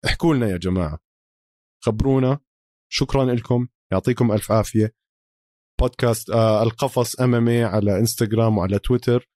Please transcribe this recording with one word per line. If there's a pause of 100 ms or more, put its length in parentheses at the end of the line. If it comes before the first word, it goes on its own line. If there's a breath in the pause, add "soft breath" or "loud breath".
احكوا
لنا
يا
جماعة، (840)
خبرونا. (520)
شكرا
لكم، (240)
يعطيكم
ألف
عافية. (880)
بودكاست،
آه،
القفص
إم
إم
إيه
على
إنستغرام
وعلى
تويتر